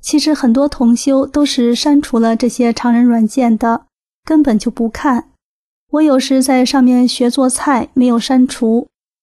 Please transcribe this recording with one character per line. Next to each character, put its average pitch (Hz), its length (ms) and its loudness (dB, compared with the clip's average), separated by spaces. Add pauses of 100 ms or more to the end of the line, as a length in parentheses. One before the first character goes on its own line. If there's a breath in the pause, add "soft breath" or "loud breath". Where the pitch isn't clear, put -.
其 - 160 -4
实 302 160 0
很 254 180 0
多 277 160 2
同 240 280 0
修 269 280 0
都 285 220 -2
是 240 300 0
删 294 260 0
除 254 160 -4
了 226 180 0
这 233 140 0
些 233 240 0
常 240 180 -2
人 240 140 2
软 233 220 2
件 233 280 0
的， 233 280 -2 (420)
根 311 160 2
本 226 160 2
就 220 140 -4
不 226 180 -4
看。 247 400 -4 (640)
我 294 100 0
有 285 180 4
时 262 220 0
在 254 240 0
上 262 180 0
面 247 240 2
学 240 220 -2
做 262 180 0
菜， 262 460 -2
没 247 140 2
有 233 100 0
删 254 300 2
除， 233 400 -2 (360)